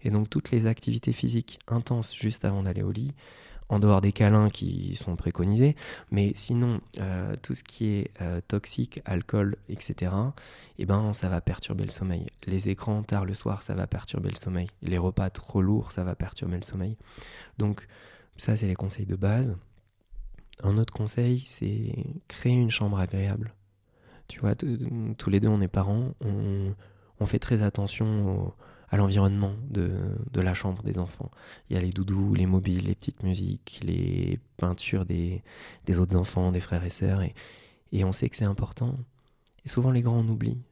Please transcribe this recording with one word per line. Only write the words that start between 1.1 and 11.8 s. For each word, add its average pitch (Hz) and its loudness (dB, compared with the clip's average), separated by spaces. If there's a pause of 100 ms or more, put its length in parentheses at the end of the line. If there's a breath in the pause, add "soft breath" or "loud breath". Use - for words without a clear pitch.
physiques 117 -2 (100)
intenses 117 -2
juste 110 -2
avant 98 0
d'aller 95 -2
au 98 -2
lit, 117 -4 (560 loud breath)
en 104 2
dehors 101 8
des 101 6
câlins 107 6
qui 90 -4
sont - -4
préconisés, 104 4 (340 loud breath)
mais 101 2
sinon, 120 0 (200)
euh, 95 -2
tout - -6
ce - -8
qui - -4
est, 101 0 (120)
euh, 85 -2
toxique, - -4
alcool, 101 0 (120)
et - -8
cetera, 98 -2 (440 loud breath)
eh - -4
ben, 104 2
ça 92 -2
va 87 0
perturber 98 -2